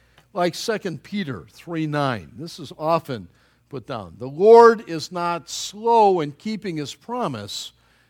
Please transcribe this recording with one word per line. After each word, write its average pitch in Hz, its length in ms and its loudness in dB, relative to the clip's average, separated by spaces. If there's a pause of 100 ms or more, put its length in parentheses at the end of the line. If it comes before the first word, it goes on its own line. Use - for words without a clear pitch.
(340)
like 175 200 0
Second 190 480 -6
Peter 147 480 -8
three 160 380 -8
nine. 131 480 -4
This 165 240 -14
is 135 180 -16
often 151 500 -4 (420)
put 123 180 -14
down. 98 320 -12
"The 127 80 -10
Lord 226 640 8
is 160 220 -8
not 175 380 -6
slow 214 720 0
in 147 140 -4
keeping 202 440 -8
his 143 160 -8
promise, 147 800 -8 (380)